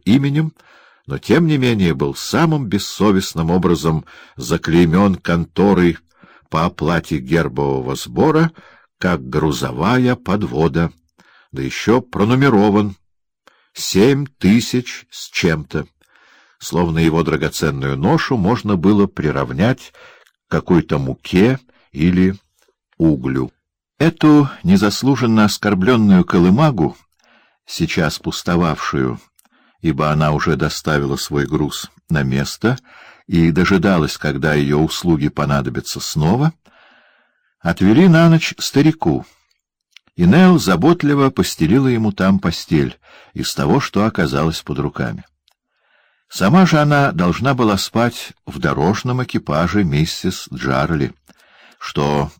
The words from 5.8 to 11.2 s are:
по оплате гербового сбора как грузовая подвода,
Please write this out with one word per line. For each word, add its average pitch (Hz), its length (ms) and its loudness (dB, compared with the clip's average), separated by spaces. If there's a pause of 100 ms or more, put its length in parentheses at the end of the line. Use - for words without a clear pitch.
по 80 160 -2
оплате 82 520 -4
гербового 67 800 -2
сбора 156 560 0 (460)
как 76 320 -4
грузовая 80 840 -2
подвода, 82 760 -2 (600)